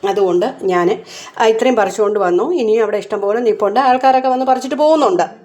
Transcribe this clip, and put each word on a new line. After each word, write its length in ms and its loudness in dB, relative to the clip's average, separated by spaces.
അതുകൊണ്ട് 360 0
ഞാൻ, 240 0
ആ, 60 2
ഇത്രയും 360 2
പറിച്ചുകൊണ്ട് 380 -2
വന്നു. 340 0
ഇനിയും 300 0
അവിടെ 140 -2
ഇഷ്ടം 240 -6
പോലെ 180 -2
നിപ്പുണ്ട്. 300 0
ആൾക്കാരൊക്കെ 500 2
വന്ന് 160 0
പറിച്ചിട്ട് 300 0
പോകുന്നുണ്ട്. 520 2